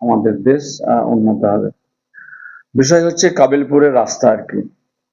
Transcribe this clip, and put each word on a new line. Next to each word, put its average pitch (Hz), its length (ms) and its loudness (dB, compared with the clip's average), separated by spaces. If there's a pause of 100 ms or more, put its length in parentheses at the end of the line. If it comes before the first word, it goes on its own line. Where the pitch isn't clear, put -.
আমাদের 110 420 -2
দেশ, 143 400 -2
আহ, 117 260 -2
উন্নত 110 360 0
হবে। 104 260 0 (1040)
বিষয় 143 300 2
হচ্ছে 170 240 0
কাবিলপুরের 143 680 2
রাস্তা 117 360 0
আর 110 60 2
কি। 101 320 -8 (440)